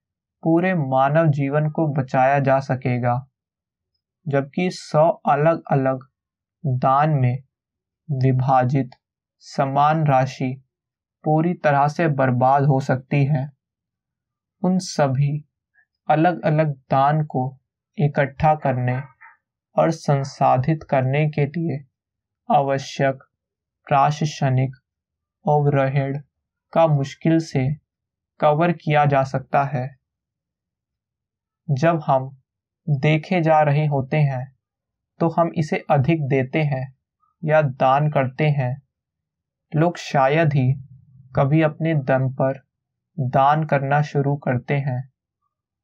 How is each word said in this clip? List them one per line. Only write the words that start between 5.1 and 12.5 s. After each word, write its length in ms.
दान 440
में 320
विभाजित 800
समान 680
राशि 580
पूरी 300
तरह 340
से 200
बर्बाद 540